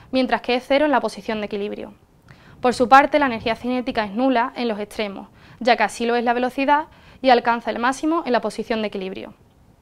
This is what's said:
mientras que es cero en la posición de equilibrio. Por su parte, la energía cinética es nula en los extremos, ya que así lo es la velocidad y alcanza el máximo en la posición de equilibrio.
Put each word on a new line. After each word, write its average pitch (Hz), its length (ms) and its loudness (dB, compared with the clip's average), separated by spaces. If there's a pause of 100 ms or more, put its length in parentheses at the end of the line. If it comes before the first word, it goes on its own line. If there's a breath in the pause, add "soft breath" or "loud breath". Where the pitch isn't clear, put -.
(120)
mientras 247 300 0
que 240 140 0
es 254 120 -4
cero 277 180 4
en 302 60 2
la 240 80 4
posición 214 400 -6
de 208 60 -6
equilibrio. 208 480 -8 (640 loud breath)
Por 247 160 2
su 247 140 0
parte, 285 280 8
la 294 80 4
energía 226 300 -2
cinética 247 480 -4
es 202 80 -6
nula 247 440 0
en 240 120 -4
los 208 120 -4
extremos, 208 500 -8 (300 loud breath)
ya 226 180 4
que 226 60 2
así 233 220 -4
lo 233 100 0
es 240 80 0
la 240 100 0
velocidad 269 500 0 (380 loud breath)
y 262 80 2
alcanza 233 420 2
el 214 80 -6
máximo 302 460 -2
en 247 80 -2
la 220 80 2
posición 220 400 -6
de 208 80 -4
equilibrio. 190 440 -10 (480)